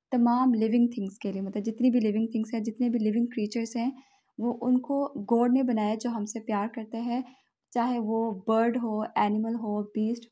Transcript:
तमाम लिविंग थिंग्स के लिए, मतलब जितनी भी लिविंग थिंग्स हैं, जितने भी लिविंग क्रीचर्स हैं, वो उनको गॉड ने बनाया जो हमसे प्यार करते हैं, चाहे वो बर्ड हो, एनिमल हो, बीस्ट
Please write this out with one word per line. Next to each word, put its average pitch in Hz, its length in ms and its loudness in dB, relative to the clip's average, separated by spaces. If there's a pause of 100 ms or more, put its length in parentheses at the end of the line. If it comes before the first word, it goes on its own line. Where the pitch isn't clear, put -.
(120)
तमाम 247 420 4
लिविंग 226 340 4
थिंग्स 196 300 -6
के 196 140 -4
लिए, 190 100 -4
मतलब 196 200 -4
जितनी 226 280 0
भी 240 100 4
लिविंग 220 340 0
थिंग्स 220 200 -2
हैं, 220 80 -2
जितने 226 260 -2
भी 233 100 0
लिविंग 214 280 2
क्रीचर्स 226 500 -4
हैं, 240 200 -2 (440)
वो 240 120 -2
उनको 254 600 0 (120)
गॉड 240 280 4
ने 262 100 4
बनाया 220 320 2
जो 226 160 -4
हमसे 220 300 -6
प्यार 214 280 -2
करते 226 300 -10
हैं, 240 260 -4 (480)
चाहे 247 260 0
वो 220 500 -2
बर्ड 226 280 4
हो, 214 300 -2 (120)
एनिमल 214 360 2
हो, 208 280 -2
बीस्ट 220 500 -4